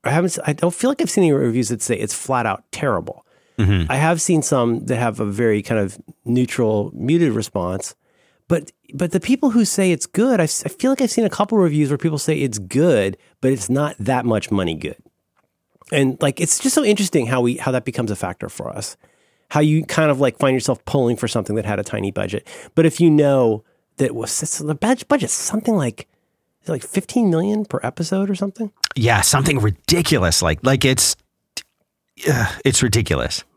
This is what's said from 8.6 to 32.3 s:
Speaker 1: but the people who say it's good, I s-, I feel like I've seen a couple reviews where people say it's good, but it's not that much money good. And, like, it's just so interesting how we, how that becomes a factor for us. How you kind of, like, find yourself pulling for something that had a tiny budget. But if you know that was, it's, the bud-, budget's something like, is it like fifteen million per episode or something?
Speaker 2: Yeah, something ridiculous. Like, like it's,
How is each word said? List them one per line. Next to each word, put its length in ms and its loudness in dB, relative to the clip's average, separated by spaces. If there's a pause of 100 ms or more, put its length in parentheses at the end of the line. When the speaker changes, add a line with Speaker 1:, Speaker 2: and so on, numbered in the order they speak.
Speaker 1:
but 180 -4
the 80 0
people 300 2
who 160 4
say 260 2
it's 140 -2
good, 340 2
I 40 4
s-, 200 -4
I 60 -4
feel 200 -2
like 120 0
I've 80 0
seen 160 0
a 40 0
couple 280 0
reviews 320 4
where 80 0
people 200 -2
say 200 -2
it's 200 -2
good, 600 2 (240)
but 100 4
it's 160 -4
not 320 0
that 240 0
much 260 0
money 240 0
good. 220 -10 (960)
And, 300 2
like, 180 -2
it's 180 0
just 160 -2
so 100 2
interesting 420 2
how 160 0
we, 160 0
how 140 -2
that 120 -2
becomes 260 -4
a 60 -4
factor 320 -8
for 220 -10
us. 260 -12 (540)
How 100 2
you 240 2
kind 260 0
of, 100 0
like, 180 0
find 160 2
yourself 320 -2
pulling 300 2
for 120 -4
something 280 -2
that 100 -2
had 120 -2
a 60 -4
tiny 260 -4
budget. 360 -6 (280)
But 120 -4
if 140 -2
you 100 6
know 540 2 (320)
that 180 -2
was, 280 -6
it's, 160 -8
the 160 -4
bud-, 340 -2
budget's 260 0
something 420 -2
like, 320 -4 (540)
is 60 -10
it 40 -2
like 100 -4
fifteen 480 0
million 340 0
per 180 -6
episode 480 -4
or 40 0
something? 360 -6 (240)
Speaker 2:
Yeah, 280 4
something 380 2
ridiculous. 840 2
Like, 200 0
like 220 2
it's, 320 2 (1120)